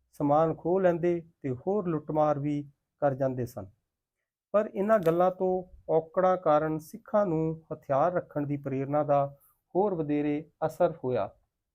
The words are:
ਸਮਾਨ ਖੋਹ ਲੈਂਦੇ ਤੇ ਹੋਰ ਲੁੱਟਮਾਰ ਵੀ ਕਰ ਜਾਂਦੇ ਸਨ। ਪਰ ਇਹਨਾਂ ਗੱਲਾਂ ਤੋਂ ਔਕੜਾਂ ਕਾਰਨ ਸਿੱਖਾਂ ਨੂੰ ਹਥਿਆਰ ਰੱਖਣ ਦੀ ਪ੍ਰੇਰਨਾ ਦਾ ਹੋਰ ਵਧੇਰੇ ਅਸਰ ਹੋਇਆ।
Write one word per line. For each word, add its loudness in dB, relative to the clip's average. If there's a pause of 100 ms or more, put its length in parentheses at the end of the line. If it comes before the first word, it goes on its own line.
(120)
ਸਮਾਨ 2
ਖੋਹ 0
ਲੈਂਦੇ 2 (180)
ਤੇ -4
ਹੋਰ -4
ਲੁੱਟਮਾਰ 0
ਵੀ -4 (280)
ਕਰ 2
ਜਾਂਦੇ -2
ਸਨ। -10 (840)
ਪਰ 2
ਇਹਨਾਂ 2
ਗੱਲਾਂ 2
ਤੋਂ -4
ਔਕੜਾਂ 0
ਕਾਰਨ 2
ਸਿੱਖਾਂ -4
ਨੂੰ -2 (100)
ਹਥਿਆਰ 0
ਰੱਖਣ -4
ਦੀ -4
ਪ੍ਰੇਰਨਾ -2
ਦਾ 0 (380)
ਹੋਰ 2
ਵਧੇਰੇ -2 (140)
ਅਸਰ 0 (100)
ਹੋਇਆ। -2 (380)